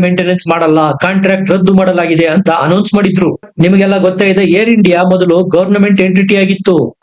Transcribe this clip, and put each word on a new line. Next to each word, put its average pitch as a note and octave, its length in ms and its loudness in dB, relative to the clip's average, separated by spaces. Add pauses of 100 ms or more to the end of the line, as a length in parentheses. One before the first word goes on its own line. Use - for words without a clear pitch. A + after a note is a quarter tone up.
ಮೇಂಟೆನೆನ್ಸ್ F3+ 460 -2
ಮಾಡಲ್ಲ, D#3+ 420 0
ಕಾಂಟ್ರಾಕ್ಟ್ F#3+ 600 -2
ರದ್ದು F#3+ 240 0
ಮಾಡಲಾಗಿದೆ" F3 520 0
ಅಂತ E3 240 0
ಅನೌನ್ಸ್ E3 440 -2
ಮಾಡಿದ್ರು. F#3+ 460 -2 (180)
ನಿಮಗೆಲ್ಲ G3 400 2
ಗೊತ್ತೇ F#3 320 0
ಇದೆ, F#3+ 140 0
ಏರ್ F#3+ 240 0
ಇಂಡಿಯಾ F3+ 340 2
ಮೊದಲು F3+ 420 2
ಗವರ್ನಮೆಂಟ್ F#3+ 560 0
ಎಂಟಿಟಿ G3 360 0
ಆಗಿತ್ತು, F#3+ 680 -2